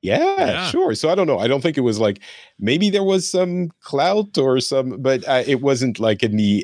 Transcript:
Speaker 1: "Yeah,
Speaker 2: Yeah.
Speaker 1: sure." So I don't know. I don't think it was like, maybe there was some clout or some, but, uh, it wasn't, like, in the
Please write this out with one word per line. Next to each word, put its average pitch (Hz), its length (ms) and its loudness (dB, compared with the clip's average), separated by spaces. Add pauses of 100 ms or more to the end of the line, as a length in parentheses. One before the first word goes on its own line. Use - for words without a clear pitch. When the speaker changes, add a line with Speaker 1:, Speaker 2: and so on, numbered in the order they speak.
Speaker 1:
"Yeah, 330 360 0
Speaker 2:
Yeah. 180 320 -2
Speaker 1:
sure." 339 260 0
So 156 140 -2
I 180 60 2
don't 190 120 0
know. 123 120 0
I 110 80 0
don't 135 140 0
think 160 160 -2
it 135 40 0
was 113 180 0
like, 104 200 0 (400)
maybe 156 320 2
there 196 120 0
was 190 240 0
some 180 440 -2 (100)
clout 196 560 0
or 131 220 2
some, 127 420 -4
but, 131 260 0
uh, 127 200 2
it 131 140 0
wasn't, 135 380 0
like, 110 220 0
in 107 160 0
the 104 260 2